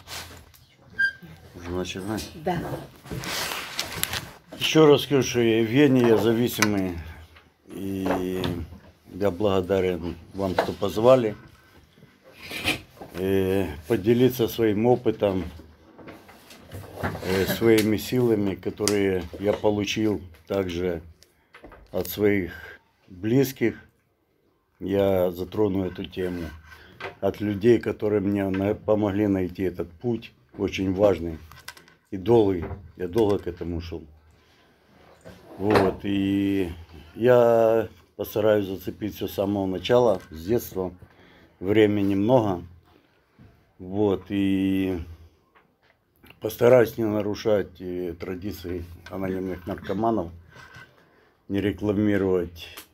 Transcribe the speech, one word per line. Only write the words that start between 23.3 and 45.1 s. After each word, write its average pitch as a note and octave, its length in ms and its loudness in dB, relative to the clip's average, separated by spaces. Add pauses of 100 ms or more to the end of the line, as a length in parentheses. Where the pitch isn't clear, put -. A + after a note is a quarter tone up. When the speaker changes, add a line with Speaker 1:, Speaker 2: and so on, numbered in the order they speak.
Speaker 1:
Я F#2+ 520 0
затрону F#2 540 -2
эту F2+ 200 -8
тему. F2+ 400 -6 (760)
От G2 200 -2
людей, G#2 400 4
которые G#2 400 -2
мне G2 280 0
на-, F#2+ 260 0
помогли G#2 520 0
найти F#2 380 -2
этот F2 260 -6
путь, A2+ 420 -8 (260)
очень F#2+ 360 -2
важный E2+ 440 2 (720)
и G#2 60 -8
долгий. G2 480 2 (320)
Я F2+ 120 -6
долго G2+ 300 2
к - 80 -12
этому E2+ 340 -6
шел. E2 240 -12 (1500)
Вот, F#2+ 460 2
и G2 640 0 (440)
я A#2 720 4 (280)
постараюсь G#2 500 0
зацепить F#2 500 -8
все G#2 100 -6
с F2 60 -10
самого G2+ 340 -2
начала, F#2+ 540 2 (100)
с D#2+ 140 -14
детства. F#2 480 -4 (680)
Времени G2+ 540 2
много. G2+ 480 2 (1160)
Вот, F#2+ 500 0
и F#2+ 720 0 (1400)